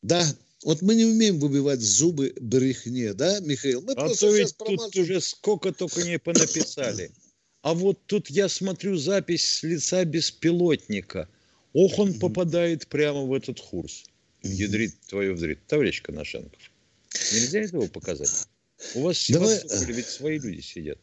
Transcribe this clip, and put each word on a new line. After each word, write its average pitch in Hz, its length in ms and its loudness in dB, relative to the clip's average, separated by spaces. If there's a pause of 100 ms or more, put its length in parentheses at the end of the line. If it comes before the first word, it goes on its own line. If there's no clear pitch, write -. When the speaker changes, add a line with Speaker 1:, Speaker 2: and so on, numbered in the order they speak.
Speaker 1:
Да, 170 220 4 (380)
вот 156 200 0
мы 202 120 6
не 226 100 6
умеем 220 340 4
выбивать 139 420 2
зубы 135 600 2
брехне, 123 720 0
да, 160 280 0
Михаил? 139 420 -2
Мы 233 100 -6
Speaker 2:
А 254 40 -2
Speaker 1:
просто 196 300 2
Speaker 2:
то 208 60 6
Speaker 1:
сейчас 214 60 6
Speaker 2:
ведь - 180 0
тут 214 100 -10
Speaker 1:
промолчим. 196 360 -2
Speaker 2:
уже 175 180 0
сколько 190 520 -2
только 170 300 -4
не 175 160 -2
понаписали. 147 920 0 (520)
А 156 120 0
вот 185 320 0
тут - 240 -2
я 185 180 2
смотрю 190 480 -4
запись 170 480 0
с - 180 -2
лица 175 420 0
беспилотника. 156 1200 0 (460)
Ох, 180 240 6
он 202 100 4
Speaker 1:
Мгм. 156 120 -2
Speaker 2:
попадает 170 680 0
прямо 143 380 0
в 131 80 0
этот 131 260 -6
Хурс. - 440 -10 (380)
Speaker 1:
Мгм. 95 120 -4
Speaker 2:
Ядрит 104 400 0 (120)
твою 98 300 -2
вдрит. 80 300 -4
Товарищ 131 340 2
Коношенков, - 580 -12 (720)
нельзя 127 280 0
этого 170 260 -4
показать? 80 440 -6 (640)
У 120 80 -2
вас 170 160 0
в - 140 0
Speaker 1:
Давай, 196 260 4
Speaker 2:
Севастополе 123 340 -4
Speaker 1:
э, 113 40 -4
Speaker 2:
ведь 120 100 -6
свои 156 320 -6
люди 95 240 -8
сидят. 76 400 -10